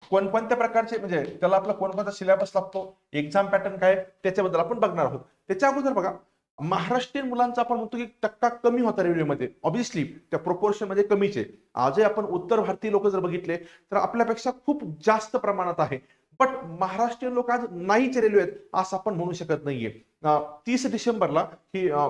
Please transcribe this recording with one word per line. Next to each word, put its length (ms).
कोणकोणत्या 460
प्रकारचे, 420
म्हणजे 420
त्याला 160
आपला 160
कोणकोणता 380
syllabus 440
लागतो, 420
exam 340
pattern 300
काय, 300
त्याच्याबद्दल 380
आपण 180
बघणार 260
आहोत. 160
त्याच्या 200
अगोदर 240
बघा, 200
महाराष्ट्रीयन 680
मुलांचा 340
आपण 140
म्हणतो 200
की 100
टक्का 260
कमी 340
होता 200
रेल्वेमध्ये, 460
obviously 400
त्या 80
प्रपोर्शनमध्ये 640
कमीच 340
आहे. 100
आजही 300
आपण 200
उत्तर 360
भारतीय 300
लोक 160
जर 140
बघितले 360
तर 400
आपल्यापेक्षा 540
खूप 160
जास्त 300
प्रमाणात 420
आहे, 460
but 80
Maharashtrian 540
लोक 160
आज 200
नाहीच 460
रेल्वेत 300
असं 220
आपण 180
म्हणू 180
शकत 320
नाहीये. 280
अ, 140
तीस 260
डिसेंबरला 480
ही, 160
अ, 200